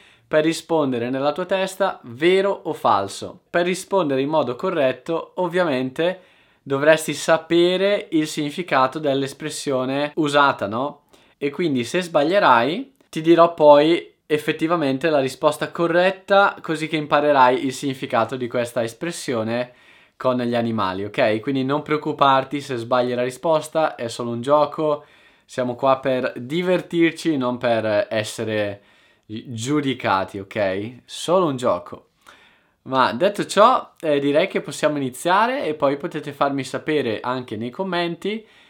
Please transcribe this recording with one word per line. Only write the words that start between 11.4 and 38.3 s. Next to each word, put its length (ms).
quindi 360
se 160
sbaglierai, 920
ti 140
dirò 320
poi 640
effettivamente 840
la 120
risposta 500
corretta, 880
così 280
che 80
imparerai 680
il 60
significato 640
di 140
questa 340
espressione 880
con 220
gli 160
animali, 500
ok? 340
Quindi 240
non 200
preoccuparti 760
se 160
sbagli 380
la 100
risposta, 720
è 140
solo 220
un 100
gioco, 640
siamo 300
qua 240
per 360
divertirci, 1000
non 200
per 520
essere 720
giudicati, 1120
ok? 640
Solo 440
un 100
gioco. 540
Ma 280
detto 340
ciò, 540
eh, 200
direi 280
che 140
possiamo 340
iniziare 680
e 80
poi 240
potete 340
farmi 320
sapere 560
anche 380
nei 120
commenti 800